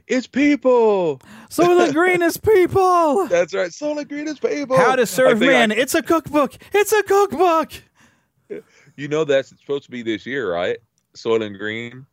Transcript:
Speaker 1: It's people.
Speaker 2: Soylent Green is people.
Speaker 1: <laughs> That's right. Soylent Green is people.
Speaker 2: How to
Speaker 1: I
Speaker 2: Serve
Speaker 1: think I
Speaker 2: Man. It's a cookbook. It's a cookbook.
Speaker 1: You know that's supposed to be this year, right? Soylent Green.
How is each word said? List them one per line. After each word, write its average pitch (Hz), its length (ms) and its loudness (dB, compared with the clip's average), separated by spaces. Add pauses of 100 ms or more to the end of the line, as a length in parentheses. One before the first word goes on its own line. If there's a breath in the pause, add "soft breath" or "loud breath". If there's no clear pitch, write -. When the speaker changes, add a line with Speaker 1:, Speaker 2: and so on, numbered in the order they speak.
Speaker 1:
It's 247 200 -4
people. 226 920 0 (280 loud breath)
Speaker 2:
Soylent 349 440 2
Green 359 280 0
is 339 160 0
people. 359 920 2
Speaker 1:
<laughs> - 20 -12
That's 175 240 0
right. 190 180 -4
Soylent 294 380 -8
Green 294 180 -10
is 302 120 -10
people. 262 380 -2
Speaker 2:
How 254 180 2
to 254 80 2
Speaker 1:
I - 20 -2
Speaker 2:
Serve 254 340 2
Speaker 1:
think 254 120 2
I - 20 4
Speaker 2:
Man. 233 180 2
It's 254 240 -2
a 320 80 0
cookbook. 294 500 -2 (200 loud breath)
It's 403 180 0
a 427 120 2
cookbook. 359 680 0 (1200 soft breath)
Speaker 1:
You 143 120 -12
know 151 160 -2
that's 139 260 0
supposed - 360 -10
to - 60 -20
be 120 120 -10
this 110 220 -4
year, 117 280 -6
right? 90 240 -4 (380)
Soylent 113 420 -4
Green. 117 560 -10